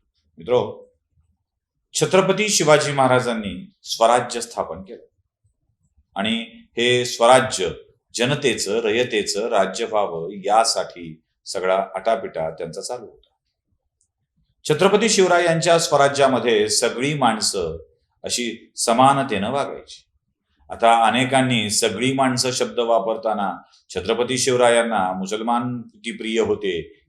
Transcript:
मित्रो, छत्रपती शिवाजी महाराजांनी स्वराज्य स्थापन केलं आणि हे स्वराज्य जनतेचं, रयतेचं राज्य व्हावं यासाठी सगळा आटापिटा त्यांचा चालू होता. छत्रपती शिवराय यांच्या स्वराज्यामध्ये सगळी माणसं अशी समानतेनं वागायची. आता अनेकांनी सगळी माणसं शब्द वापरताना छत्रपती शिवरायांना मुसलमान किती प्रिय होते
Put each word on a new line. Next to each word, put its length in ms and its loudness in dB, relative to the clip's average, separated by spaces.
मित्रो, 540 -4
छत्रपती 560 2
शिवाजी 420 2
महाराजांनी 840 -2
स्वराज्य 580 0
स्थापन 400 -10
केलं 220 -20
आणि 300 -4
हे 280 2
स्वराज्य 640 4
जनतेचं, 680 -2
रयतेचं 720 -2
राज्य 360 0
व्हावं 440 -4
यासाठी 760 0
सगळा 400 -2
आटापिटा 540 -4
त्यांचा 320 -10
चालू 240 -12
होता. 240 -20
छत्रपती 400 4
शिवराय 360 4
यांच्या 340 4
स्वराज्यामध्ये 920 2
सगळी 440 0
माणसं 640 -2
अशी 520 -6
समानतेनं 760 2
वागायची. 540 -8
आता 380 4
अनेकांनी 640 0
सगळी 440 0
माणसं 380 0
शब्द 280 -4
वापरताना 800 -2
छत्रपती 480 -2
शिवरायांना 760 2
मुसलमान 680 -4
किती 300 -12
प्रिय 300 -2
होते 680 -4